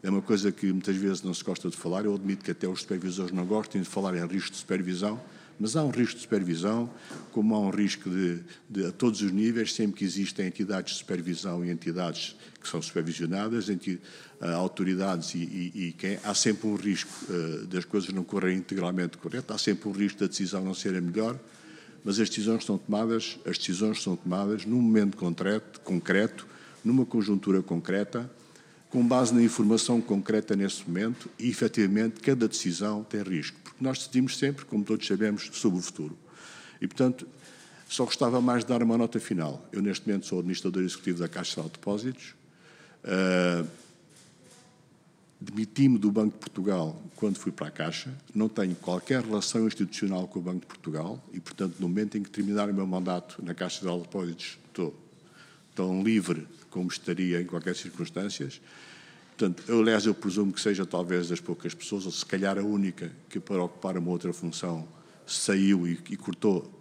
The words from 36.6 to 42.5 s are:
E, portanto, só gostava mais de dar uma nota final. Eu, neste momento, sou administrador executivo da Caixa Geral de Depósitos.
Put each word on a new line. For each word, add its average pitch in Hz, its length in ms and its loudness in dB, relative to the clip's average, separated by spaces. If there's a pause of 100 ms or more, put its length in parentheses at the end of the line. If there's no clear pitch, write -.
E, - 80 -4
portanto, 127 380 0 (640)
só 127 160 0
gostava 123 340 2
mais 123 240 4
de 107 60 -6
dar 120 140 4
uma 113 120 4
nota 117 240 2
final. 80 520 -4
Eu, 101 100 -4
neste 98 260 -2
momento, 98 200 0
sou 92 120 -2
administrador 92 440 -2
executivo 87 360 -2
da 87 80 -2
Caixa 87 280 -6
Geral 80 140 -6
de - 20 -12
Depósitos. 110 640 -6 (680)